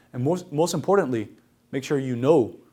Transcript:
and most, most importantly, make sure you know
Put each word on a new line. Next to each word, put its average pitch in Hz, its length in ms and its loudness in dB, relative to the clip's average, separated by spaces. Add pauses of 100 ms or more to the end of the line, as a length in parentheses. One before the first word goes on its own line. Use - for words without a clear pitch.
(140)
and 123 100 -4
most, 180 300 -2
most 156 200 0
importantly, 135 540 0 (440)
make 131 120 -6
sure 147 140 -2
you 131 180 -4
know 127 400 2 (180)